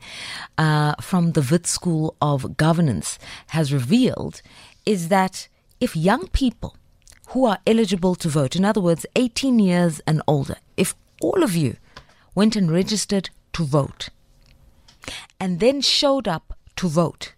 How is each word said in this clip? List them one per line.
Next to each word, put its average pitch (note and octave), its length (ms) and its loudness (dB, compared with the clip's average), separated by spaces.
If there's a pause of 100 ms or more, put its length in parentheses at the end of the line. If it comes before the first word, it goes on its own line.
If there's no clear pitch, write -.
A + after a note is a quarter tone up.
(580)
uh, D3+ 420 2
from E3+ 320 0
the D3 180 2
Wits E3+ 200 2
School D#3+ 500 -2
of C#3+ 380 -2
Governance D#3 600 0 (300)
has D3 240 -2
revealed D3 680 0 (420)
is F#3 240 -2
that F#3 400 0 (320)
if - 160 -4
young G#3 320 0
people - 480 -2 (520)
who B3+ 180 2
are G3+ 200 0
eligible F#3 500 2
to F3 120 -4
vote, C#3+ 260 0
in F#3 100 2
other G#3+ 160 2
words, E3+ 260 0 (100)
eighteen B3 420 2
years F3 480 2
and D#3 220 2
older, C#3+ 280 0 (200)
if - 180 0 (280)
all E4+ 200 2
of G#3 140 2
you C#3+ 200 0 (580)
went G#3+ 220 2
and F#3 140 2
registered G3 600 -2 (240)
to E3+ 100 -4
vote C#3 460 -2 (1300)
and F3+ 200 -2
then C4+ 200 2
showed C4+ 480 0
up - 280 -6 (200)
to F#3 120 -2
vote D#3+ 500 -2